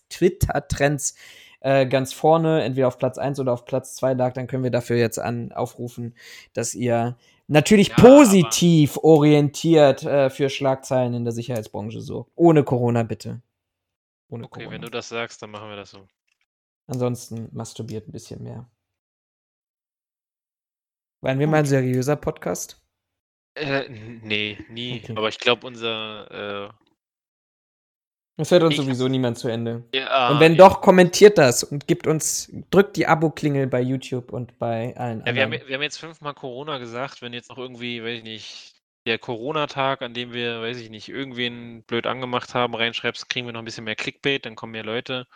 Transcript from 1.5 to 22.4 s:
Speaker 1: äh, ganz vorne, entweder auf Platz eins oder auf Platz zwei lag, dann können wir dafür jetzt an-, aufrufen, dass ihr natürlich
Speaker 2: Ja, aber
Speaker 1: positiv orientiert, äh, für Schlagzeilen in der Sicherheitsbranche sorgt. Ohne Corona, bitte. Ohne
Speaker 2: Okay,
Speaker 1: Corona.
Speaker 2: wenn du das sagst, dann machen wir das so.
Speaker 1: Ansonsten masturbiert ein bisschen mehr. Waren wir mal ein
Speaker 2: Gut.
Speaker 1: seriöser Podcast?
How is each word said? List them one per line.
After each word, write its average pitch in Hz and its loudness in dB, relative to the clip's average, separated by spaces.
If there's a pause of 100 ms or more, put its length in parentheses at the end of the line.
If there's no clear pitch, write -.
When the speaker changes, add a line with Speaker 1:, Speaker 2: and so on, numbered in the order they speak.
Speaker 1:
äh, 135 2
ganz 131 -2
vorne, 160 2
entweder 127 0
auf 123 -4
Platz 127 -4
eins 147 -4
oder 127 0
auf 123 -8
Platz - -6
zwei 131 -2
lag, 127 -2
dann 127 -8
können 131 -4
wir 123 -2
dafür 120 -2
jetzt 117 0
an-, 117 -6
aufrufen, 120 -8 (380)
dass 117 -4
ihr 117 -2 (320)
natürlich 170 6
Speaker 2:
Ja, - -12
aber 208 12
Speaker 1:
positiv 175 8
orientiert, 147 6
äh, 135 0
für 139 -2
Schlagzeilen 131 -2
in 120 -4
der 117 -2
Sicherheitsbranche 110 -8
sorgt. 113 -12
Ohne 165 6
Corona, 120 0
bitte. 113 -12 (880)
Ohne 117 -14
Speaker 2:
Okay, - -18
Speaker 1:
Corona. 110 -14
Speaker 2:
wenn - -12
du 117 -14
das 117 -10
sagst, 117 -10
dann 107 -16
machen 104 -16
wir 104 -14
das 101 -16
so. 98 -20 (800)
Speaker 1:
Ansonsten 123 -8
masturbiert 113 -12
ein - -18
bisschen - -16
mehr. 120 -16 (2500)
Waren 135 -2
wir 147 2
mal 156 2
ein 151 4
Speaker 2:
Gut. 143 -2
Speaker 1:
seriöser 127 0
Podcast? - -10 (720)